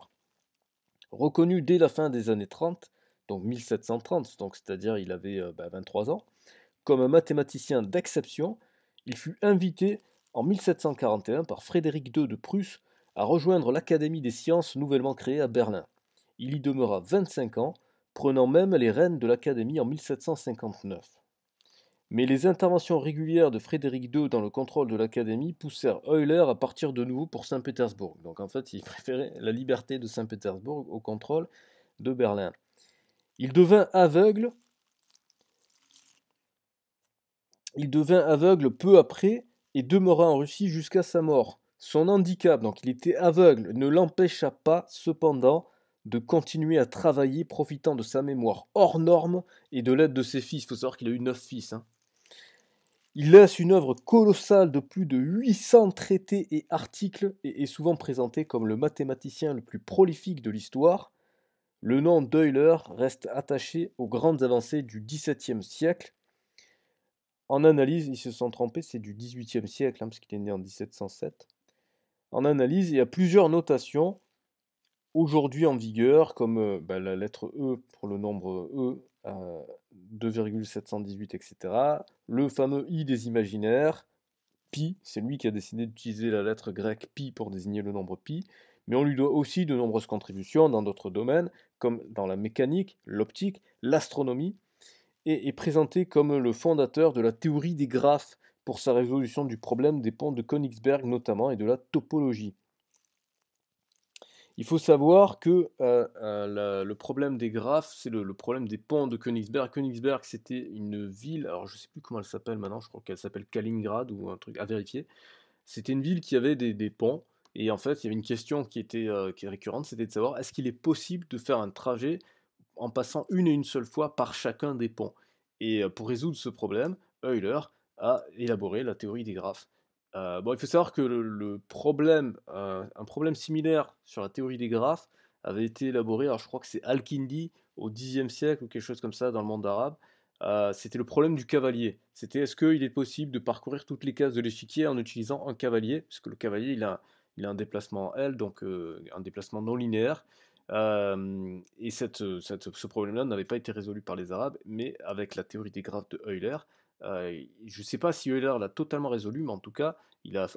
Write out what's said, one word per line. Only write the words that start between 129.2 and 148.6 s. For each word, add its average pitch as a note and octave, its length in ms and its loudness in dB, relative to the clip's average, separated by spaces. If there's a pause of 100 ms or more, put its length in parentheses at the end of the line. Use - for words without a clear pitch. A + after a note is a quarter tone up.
des G#2+ 100 -10
graphes. F#2+ 340 -10 (480)
Euh, F#2 260 -8
bon, A#2 120 -2
il A#2+ 60 -6
faut - 60 -8
savoir E3+ 260 2
que D3 100 -4
le, A#2+ 200 -2
le G#2 460 -8
problème, D3 720 0 (120)
euh, F#2+ 360 -8 (100)
un A2 100 -14
problème D#3 300 -4
similaire D#3 680 -2
sur - 180 -12
la G2 80 -8
théorie C3 280 -8
des A#2+ 100 -6
graphes A#2+ 420 -2 (340)
avait G#2+ 220 -4
été A2+ 220 -6
élaboré, A#2 380 -2
alors A#2 140 -2
je - 80 -20
crois B2+ 120 -12
que - 60 -18
c'est - 180 -10
Al-Kindi C#3 680 -6 (260)
au G#2+ 120 -8
dixième C3 400 -6
siècle D3 340 -4
ou A#2 40 -12
quelque A#2 140 -10
chose A#2+ 180 -12
comme A2 140 -8
ça B2+ 180 -4
dans A2+ 100 -4
le G#2+ 60 -6
monde G#2+ 180 -6
arabe. A#2 300 -4 (460)
Euh, G2+ 320 0
c'était - 240 -12
le A#2+ 80 -4
problème D#3 300 2
du B2 100 -8
cavalier. A#2+ 540 -2 (140)
C'était - 260 -8
est-ce C#3 160 -4
qu'il D#3+ 280 2
est B2+ 60 -2
possible C#3 420 -6
de B2+ 80 -6
parcourir B2+ 460 -8
toutes - 180 -12
les C3 100 -6
cases C#3 200 0
de A#2 80 -2
l'échiquier A#2 460 -4
en C3+ 100 -2
utilisant A#2+ 500 -8
un C3+ 60 -8
cavalier, B2 480 -2
parce - 180 -20
que A#2 100 -16
le G#2+ 60 -16
cavalier, A2+ 380 -4
il A2 100 -4
a, G2 180 -4 (360)
il G2 80 -8
a G2+ 40 -6
un G2+ 60 -6
déplacement G2+ 600 -8
L, C#3 200 -4
donc, G#2+ 280 -10